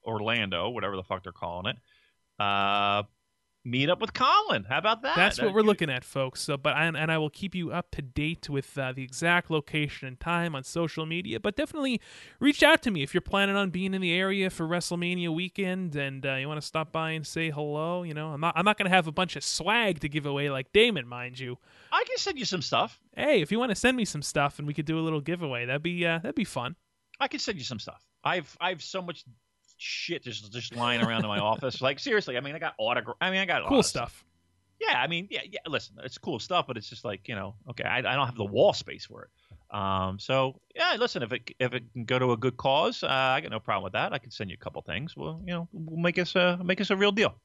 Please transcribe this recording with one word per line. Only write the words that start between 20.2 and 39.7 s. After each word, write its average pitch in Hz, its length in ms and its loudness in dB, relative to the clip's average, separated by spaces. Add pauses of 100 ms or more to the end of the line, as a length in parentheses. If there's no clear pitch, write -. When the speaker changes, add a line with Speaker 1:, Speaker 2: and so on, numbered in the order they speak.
Speaker 2:
away 143 240 0
like 135 220 -4
Damon, 202 340 6
mind 123 320 -10
you. 127 200 -8 (340)
Speaker 1:
I 381 160 4
can 508 100 -4
send 330 220 -2
you 220 60 -2
some 170 160 -2
stuff. - 380 0 (160)
Speaker 2:
Hey, 269 260 4
if 151 100 0
you 220 80 2
wanna 240 160 2
send 254 220 2
me 226 80 0
some 147 160 -6
stuff 143 380 0
and 147 80 -6
we 147 60 -4
could 151 120 -2
do 160 120 0
a 160 60 0
little 160 180 0
giveaway, 139 440 -4
that'd 139 180 -2
be, 175 240 0
uh, 165 120 2
that'd 170 140 -6
be 220 120 0
fun. 135 320 -6 (420)
Speaker 1:
I 277 80 2
can 277 140 -4
send 214 160 -4
you 123 80 -10
some 120 140 -6
stuff. - 220 -14 (220)
I've, 160 380 -2
I've 175 200 -2
so - 200 -8
much 175 240 -12 (560)
shit - 420 -6
just, 107 280 -12
just 117 240 -10
lying 120 260 2
around 113 220 2
in 107 60 -2
my 101 100 0
Speaker 2:
<laughs> - 0 -
Speaker 1:
office. 113 420 0
Like, 135 180 2
seriously, - 360 0
I 123 60 0
mean, 143 120 -8
I 165 60 -10
got 156 180 -6
autogra-, 117 440 0
I 185 100 2
mean, 190 80 2
I 196 60 0
got 156 160 2
a 80 40 -4
Speaker 2:
Cool 277 120 4
Speaker 1:
lot - 20 8
of 190 60 6
Speaker 2:
stuff. - 400 -4 (560)
Speaker 1:
Yeah, 427 200 2
I 135 60 2
mean, 170 240 -2
yeah, 214 80 -4 (100)
yeah. 202 180 -8
Listen, - 360 -4
it's 127 140 -10
cool 156 200 -6
stuff, 170 300 0
but 127 80 -6
it's 107 140 -10
just - 160 -14
like, 101 240 -8
you 120 60 -4
know, 98 200 -6 (140)
okay, - 160 -6
I, 120 140 0
I - 20 -2
don't 127 240 2
have 123 100 -4
the 110 80 -2
wall 104 300 4
space - 320 -8
for - 180 -18
it. - 500 -20